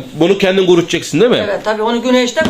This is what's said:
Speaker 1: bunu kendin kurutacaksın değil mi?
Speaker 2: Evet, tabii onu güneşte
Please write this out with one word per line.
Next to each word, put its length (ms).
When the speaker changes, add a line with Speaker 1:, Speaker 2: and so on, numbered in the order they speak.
Speaker 1:
bunu 240
kendin 280
kurutacaksın 540
değil 100
mi? 140
Speaker 2:
Evet, 200
tabii 180
onu 200
güneşte 480